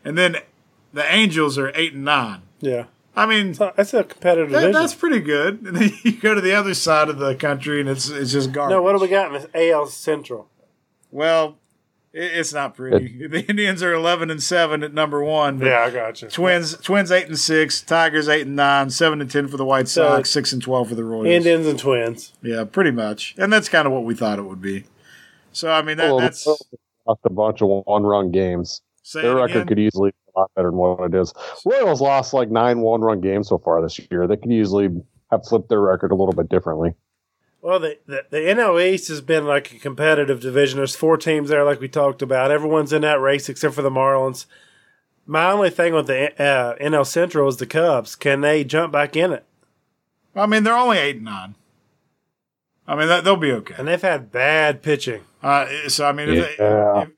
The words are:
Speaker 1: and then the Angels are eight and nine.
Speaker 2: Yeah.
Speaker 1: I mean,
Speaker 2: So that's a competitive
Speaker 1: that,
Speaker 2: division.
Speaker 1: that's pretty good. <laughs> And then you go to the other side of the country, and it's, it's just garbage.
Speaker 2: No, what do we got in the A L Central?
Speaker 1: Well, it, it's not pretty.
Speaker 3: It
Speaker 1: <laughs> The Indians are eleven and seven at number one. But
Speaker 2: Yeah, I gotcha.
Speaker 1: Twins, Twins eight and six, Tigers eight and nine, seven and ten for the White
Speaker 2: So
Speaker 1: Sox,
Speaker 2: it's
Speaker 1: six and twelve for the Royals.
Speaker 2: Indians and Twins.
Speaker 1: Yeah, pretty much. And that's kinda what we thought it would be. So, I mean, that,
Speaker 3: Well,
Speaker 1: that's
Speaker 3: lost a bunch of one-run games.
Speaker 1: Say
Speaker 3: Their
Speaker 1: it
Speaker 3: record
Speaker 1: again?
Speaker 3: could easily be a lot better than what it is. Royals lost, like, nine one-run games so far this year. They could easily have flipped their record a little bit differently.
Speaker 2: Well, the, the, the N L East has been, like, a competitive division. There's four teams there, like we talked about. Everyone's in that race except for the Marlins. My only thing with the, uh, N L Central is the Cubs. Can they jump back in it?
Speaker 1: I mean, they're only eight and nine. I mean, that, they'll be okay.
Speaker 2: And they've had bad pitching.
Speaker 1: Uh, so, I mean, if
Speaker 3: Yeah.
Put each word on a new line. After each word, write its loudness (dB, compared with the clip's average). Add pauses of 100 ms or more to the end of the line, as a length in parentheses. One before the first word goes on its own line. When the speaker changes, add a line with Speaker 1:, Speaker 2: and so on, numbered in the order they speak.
Speaker 1:
and -6
then 2 (560)
the -2
Angels 2
are -2
eight -4
and -12
nine. -2 (180)
Speaker 2:
Yeah. -4 (280)
Speaker 1:
I 2
mean, 0
Speaker 2:
So -2
that's 0
a 2
competitive 0
Speaker 1:
that, 2
Speaker 2:
division. 4
Speaker 1:
that's -2
pretty 0
good. -2
<laughs> -14
And -6
then 4 (140)
you 0
go 2
to 0
the 2
other 0
side 2
of -6
the -2
country, -4
and -2
it's, -4
it's -4
just 0
garbage. -2
Speaker 2:
No, 4
what 2
do 4
we 2
got 0
in -8
the -18
A 4
L 2
Central? -8 (600)
Speaker 1:
Well, 0 (540)
it, -10 (100)
it's -4
not -6
pretty. -6
Speaker 3:
It -14
Speaker 1:
<laughs> -16
The -6
Indians -4
are -2
eleven -2
and -8
seven -2
at -10
number -2
one. -2
But 0
Speaker 2:
Yeah, 4
I 0
gotcha. -8
Speaker 1:
Twins, -2
Twins 0
eight 2
and -6
six, 0
Tigers 0
eight 2
and -6
nine, 2
seven 0
and -8
ten 0
for -10
the -4
White 2
Speaker 2:
So 2
Speaker 1:
Sox, 4
Speaker 2:
it's -2
Speaker 1:
six -2
and -6
twelve -2
for -6
the -4
Royals. -4
Speaker 2:
Indians 4
and 0
Twins. -2 (100)
Speaker 1:
Yeah, -4
pretty 2
much. -6
And 2
that's 2
kinda 2
what -2
we -4
thought -2
it -8
would -14
be. -8 (720)
So, -4
I 4
mean, -4
that, 2
Speaker 3:
Well, 4
Speaker 1:
that's 0
Speaker 3:
lost 0 (580)
a 0
bunch 0
of 4 (160)
one-run 2
games. -2 (220)
Speaker 1:
Say -10
Speaker 3:
Their 2
Speaker 1:
it 2
Speaker 3:
record 0
Speaker 1:
again? 0
Speaker 3:
could 2
easily 2
be -20 (200)
a 2
lot 0
better 0
than -2
what 0
it 0
is. 0 (320)
Royals 2
lost, 0
like, 0
nine 2
one-run 2
games -2
so 2
far 0
this -6 (120)
year. 0
They 0
could -6
easily 2 (420)
have 0
flipped 0
their 2
record 0
a 4
little 2
bit -2
differently. -2 (680)
Speaker 2:
Well, 0
the, -6
the, -10
the -2
N 2
L 2
East 0
has -10
been, 0
like, -2
a -20
competitive 0
division. 0
There's -4
four 2
teams -2
there, 2
like 0
we -8
talked -2
about. 0
Everyone's 0
in 2
that 2
race 0
except -4
for -4
the 0
Marlins. 0 (800)
My 2
only 2
thing 0
with 0
the, -2
uh, 2
N -2
L 4
Central 0
is -4
the -8
Cubs. 0
Can 0
they 2
jump -2
back 0
in 0
it? -8 (920)
Speaker 1:
I 0
mean, 2
they're 2
only 2
eight -2
and -14
nine. -14 (1300)
I -6
mean, 0
that, 4
they'll 4
be 0
okay. -8
Speaker 2:
And -8
they've 0
had -2
bad 0
pitching. -2 (200)
Speaker 1:
Uh, 2 (200)
so, -2
I 4
mean, -6
if 0
Speaker 3:
Yeah. 2 (120)